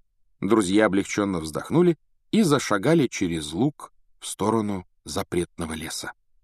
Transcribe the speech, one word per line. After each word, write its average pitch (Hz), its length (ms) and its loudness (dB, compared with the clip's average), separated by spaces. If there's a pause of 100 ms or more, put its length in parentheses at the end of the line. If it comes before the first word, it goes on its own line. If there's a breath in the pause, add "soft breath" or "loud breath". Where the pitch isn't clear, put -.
(420)
Друзья 104 460 4
облегченно 95 520 0
вздохнули 139 580 0 (340)
и 214 100 4
зашагали 139 680 2
через 82 460 -4
луг 127 400 -2 (260)
в - 80 -16
сторону 104 580 -2 (200)
запретного 85 680 -6
леса. - 400 -10 (300)